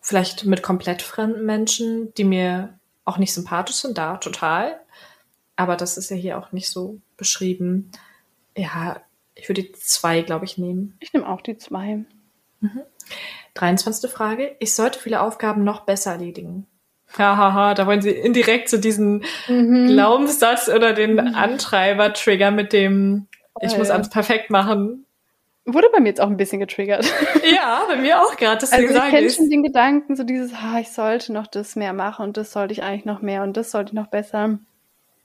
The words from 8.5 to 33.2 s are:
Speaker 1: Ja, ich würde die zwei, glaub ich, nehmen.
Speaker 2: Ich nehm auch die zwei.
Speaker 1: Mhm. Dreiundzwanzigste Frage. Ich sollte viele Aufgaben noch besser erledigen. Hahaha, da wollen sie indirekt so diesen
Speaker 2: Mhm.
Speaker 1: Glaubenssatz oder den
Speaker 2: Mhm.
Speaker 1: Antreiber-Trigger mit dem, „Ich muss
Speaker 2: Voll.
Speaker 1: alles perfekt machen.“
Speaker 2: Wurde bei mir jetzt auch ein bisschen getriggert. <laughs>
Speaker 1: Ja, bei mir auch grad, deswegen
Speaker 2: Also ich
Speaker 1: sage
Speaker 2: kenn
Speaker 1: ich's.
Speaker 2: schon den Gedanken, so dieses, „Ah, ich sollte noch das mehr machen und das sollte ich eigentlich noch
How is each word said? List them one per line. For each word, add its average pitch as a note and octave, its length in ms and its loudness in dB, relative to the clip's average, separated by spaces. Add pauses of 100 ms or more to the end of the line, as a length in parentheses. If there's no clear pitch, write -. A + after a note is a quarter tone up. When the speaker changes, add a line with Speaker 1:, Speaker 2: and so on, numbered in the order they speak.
Speaker 1:
Ja, E3 440 -8 (340)
ich - 140 -20
würde G3 140 -2
die F#3 100 -12
zwei, - 500 -2
glaub E3 200 -6
ich, F#3+ 160 -12
nehmen. F#3 420 -6
Speaker 2:
Ich - 120 -18
nehm C#4+ 120 0
auch F#3+ 160 -8
die A3 180 -12
zwei. G#3 460 -8 (560)
Speaker 1:
Mhm. G#3+ 220 -6 (720)
Dreiundzwanzigste F#3+ 540 -2
Frage. A#3+ 520 -6
Ich A3 140 -2
sollte A#3+ 240 -2
viele A3 220 -4
Aufgaben G#3+ 440 -2
noch G3+ 160 -2
besser G3 320 -2
erledigen. F3 540 -12 (520)
Hahaha, G3+ 560 4
da G3+ 140 2
wollen G3+ 140 4
sie G3+ 80 2
indirekt A#3 580 2
so A#3 100 0
diesen G#3 460 0 (240)
Speaker 2:
Mhm. B3 400 4
Speaker 1:
Glaubenssatz B3 800 4
oder A3+ 240 4
den G#3+ 240 2
Speaker 2:
Mhm. A#3 180 2
Speaker 1:
Antreiber-Trigger G3+ 1160 2
mit G#3 200 0
dem, G3 540 2 (340)
„Ich A3+ 160 -2
muss G#3 120 0
Speaker 2:
Voll. G3 80 2
Speaker 1:
alles G#3 140 -2
perfekt A3 400 0
machen.“ G#3 540 0 (640)
Speaker 2:
Wurde D#4 260 6
bei G#4+ 80 6
mir A3+ 80 6
jetzt G3 120 -2
auch G3+ 80 4
ein G3+ 80 0
bisschen G3 240 -2
getriggert. G3+ 440 -2 (240)
<laughs> D4+ 140 4
Speaker 1:
Ja, D#4+ 460 4
bei D#4 80 0
mir C#4+ 260 4
auch A4+ 140 2
grad, A3 260 2
deswegen B3+ 240 2
Speaker 2:
Also C4+ 100 2
ich C#4 60 4
Speaker 1:
sage C#4 80 0
Speaker 2:
kenn D4 140 6
Speaker 1:
ich's. E4+ 120 2
Speaker 2:
schon D#4 140 4
den D4 140 4
Gedanken, C#4 500 2
so C4+ 80 -6
dieses, B3 320 -4
„Ah, A3+ 240 -6
ich A3+ 140 -8
sollte A3+ 400 -2
noch G#3+ 160 -6
das G#3 260 -10
mehr G3+ 180 -4
machen G3 340 -6
und G#3 100 -8
das G#3+ 160 -8
sollte G3+ 200 -4
ich G#3 100 -8
eigentlich G3+ 220 -6
noch G#3 180 -6